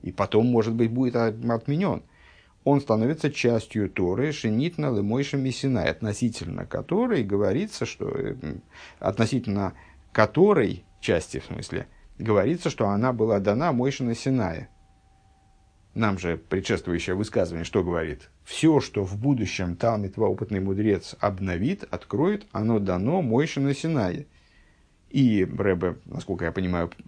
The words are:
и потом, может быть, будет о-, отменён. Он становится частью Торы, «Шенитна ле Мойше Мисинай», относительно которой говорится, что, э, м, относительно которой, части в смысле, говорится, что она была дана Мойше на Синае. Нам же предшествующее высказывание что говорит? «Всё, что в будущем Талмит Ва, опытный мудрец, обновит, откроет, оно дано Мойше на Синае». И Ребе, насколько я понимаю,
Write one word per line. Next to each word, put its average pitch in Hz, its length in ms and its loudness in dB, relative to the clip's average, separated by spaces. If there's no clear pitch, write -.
и - 80 -8
потом, 117 360 2
может 113 280 2
быть, 113 160 2
будет 123 260 0
о-, 117 120 2
отменён. 143 480 -2
Он 139 160 4
становится 135 500 2
частью 110 600 0
Торы, 104 420 0
«Шенитна 139 600 0
ле 101 80 0
Мойше 127 340 0
Мисинай», 131 540 0
относительно 101 760 -4
которой 202 600 0
говорится, 101 640 0
что, - 220 -6
э, - 320 -4
м, - 220 -8
относительно 101 760 0
которой, 131 720 4
части - 400 0
в - 60 -14
смысле, - 420 -8
говорится, 110 520 2
что 110 180 0
она 107 240 2
была 110 280 2
дана 117 320 2
Мойше 131 320 0
на 117 100 0
Синае. 113 540 -2
Нам 107 240 0
же 85 200 -2
предшествующее 92 760 -2
высказывание 90 500 -2
что 92 200 0
говорит? 82 460 -4
«Всё, 151 360 4
что - 240 -2
в 95 140 -6
будущем 104 580 0
Талмит 107 400 0
Ва, 110 100 2
опытный 98 340 -2
мудрец, 98 600 0
обновит, 98 680 -2
откроет, 175 640 -2
оно 110 260 0
дано 101 420 0
Мойше 139 400 0
на 139 140 2
Синае». 139 520 -2
И 110 340 4
Ребе, 90 520 0
насколько - 400 -6
я 85 60 -2
понимаю, 87 380 0